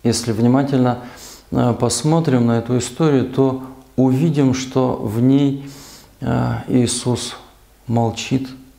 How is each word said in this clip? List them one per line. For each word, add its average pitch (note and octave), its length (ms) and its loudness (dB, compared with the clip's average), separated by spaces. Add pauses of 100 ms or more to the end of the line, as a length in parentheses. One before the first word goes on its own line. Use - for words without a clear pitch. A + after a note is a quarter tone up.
Если A#2 300 0
внимательно, B2 640 2 (500)
э, B2 300 0
посмотрим C#3 680 2
на A#2 140 2
эту B2 180 -2
историю, C#3 500 0
то C3+ 360 0 (320)
увидим, C3 580 2
что B2+ 420 0
в A2 240 -4
ней, C#3 480 2 (540)
э, B2+ 360 -2 (100)
Иисус - 720 -2 (500)
молчит. A#2 600 -2 (320)